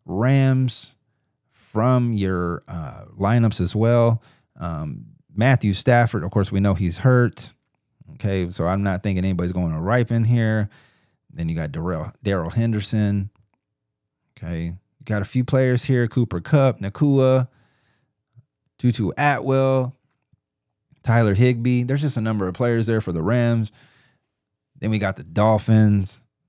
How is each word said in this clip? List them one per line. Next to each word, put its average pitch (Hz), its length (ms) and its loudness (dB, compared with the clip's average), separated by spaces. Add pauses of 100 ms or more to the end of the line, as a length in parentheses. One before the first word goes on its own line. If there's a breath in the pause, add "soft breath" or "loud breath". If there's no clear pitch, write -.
Rams 131 880 0 (580)
from 120 640 0
your, 90 540 -2
uh, 78 380 -12 (120)
lineups 110 440 2
as 87 140 -2
well. 117 460 2 (380 soft breath)
Um, 76 460 -8 (280)
Matthew 110 400 2
Stafford, 117 500 2
of 90 80 -6
course, 98 200 0
we 98 80 0
know 98 140 2
he's 87 260 -4
hurt. 123 540 0 (600)
Okay, 95 360 -4
so 87 160 -2
I'm 98 160 0
not 92 180 -2
thinking 92 220 -2
anybody's 90 300 -2
going 87 200 -2
to 78 60 -6
ripen 117 460 0
here. 110 440 0 (640 soft breath)
Then 82 160 -6
you 82 60 -4
got 78 160 -6
Darrell, 80 400 -6 (100)
Darrell 90 300 -4
Henderson. 104 800 -2 (1080)
Okay, 82 280 -8
you - 400 -14
got 104 160 -2
a 95 40 -4
few 127 180 -2
players 127 420 0
here, 123 220 2
Cooper 113 340 -2
Kupp, 135 380 2
Nacua, 131 680 2 (1300)
Tutu 113 400 0
Atwell, 135 760 0 (1080)
Tyler 113 300 2
Higbee. 123 500 2
There's 139 180 -2
just 143 160 -4
a 113 40 -2
number 107 260 -2
of 92 60 -4
players 117 320 0
there 110 160 0
for 95 100 -6
the 82 120 -4
Rams. 117 480 0 (1080 soft breath)
Then 107 120 -2
we 110 80 0
got 98 180 -4
the - 60 -14
Dolphins. 104 960 2 (300)